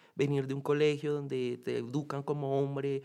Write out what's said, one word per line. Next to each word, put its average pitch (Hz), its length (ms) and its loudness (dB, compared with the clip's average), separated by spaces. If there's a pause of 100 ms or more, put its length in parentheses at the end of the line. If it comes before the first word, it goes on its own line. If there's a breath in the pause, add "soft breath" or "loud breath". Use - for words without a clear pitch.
(160 soft breath)
venir 139 320 2
de 135 60 -2
un 139 80 -4
colegio 147 520 2
donde 131 500 -2
te 123 140 -2
educan 139 460 -2
como 143 360 0
hombre 139 460 -2